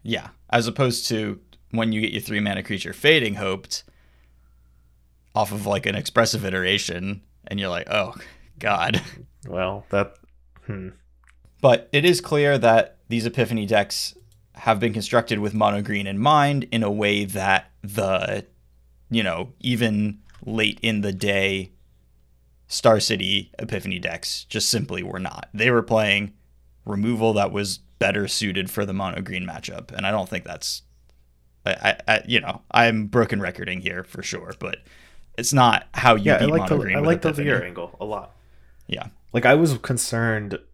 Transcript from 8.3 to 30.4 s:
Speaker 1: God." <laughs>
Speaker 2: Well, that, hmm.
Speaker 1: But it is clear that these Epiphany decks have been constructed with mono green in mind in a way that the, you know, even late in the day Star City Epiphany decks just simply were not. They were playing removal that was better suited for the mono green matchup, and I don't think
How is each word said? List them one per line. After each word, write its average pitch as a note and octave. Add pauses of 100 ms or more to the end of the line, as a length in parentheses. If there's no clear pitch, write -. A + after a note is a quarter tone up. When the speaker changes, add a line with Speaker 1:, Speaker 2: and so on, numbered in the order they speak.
Speaker 1:
God." F#2
<laughs> - (340)
Speaker 2:
Well, F#2
that, G2 (500)
hmm. F#2+ (720)
Speaker 1:
But -
it D3
is F3
clear D3
that A2+ (120)
these A#2
Epiphany A2+
decks G2+ (380)
have A2
been A2+
constructed A2+
with G#2
mono G#2
green G2+
in G2
mind C#3+
in A#2
a G#2
way G#2
that F#2+ (120)
the, G2+ (640)
you A2+
know, F#2
even G#2+ (260)
late A2
in A2
the G2+
day F#2+ (960)
Star A2
City G2
Epiphany G2
decks E2+
just -
simply F#2
were F#2
not. -
They A2
were A#2
playing G#2 (540)
removal A2
that G2+
was G2 (220)
better G2
suited F#2+
for G2+
the G2
mono F#2+
green F#2
matchup, E2
and G2
I G2
don't G2+
think F2